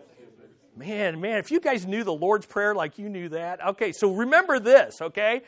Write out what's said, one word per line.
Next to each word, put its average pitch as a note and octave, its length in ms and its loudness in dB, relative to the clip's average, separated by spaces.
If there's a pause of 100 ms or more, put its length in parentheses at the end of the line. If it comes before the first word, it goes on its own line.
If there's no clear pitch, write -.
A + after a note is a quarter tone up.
(760)
Man, F3 460 -6
man, G#3+ 160 -4
if G3 140 -6
you E4+ 100 0
guys B3 260 -2
knew G#3+ 160 -4
the F#3+ 80 -4
Lord's F#3 360 0
Prayer G#3 280 -2
like D#3 220 -6
you G#3 100 -12
knew F3+ 220 -10
that. E3+ 360 -8
Okay, G3 280 -4
so G3+ 180 0
remember C4+ 480 4
this, A#3 420 6
okay? G#3+ 460 -2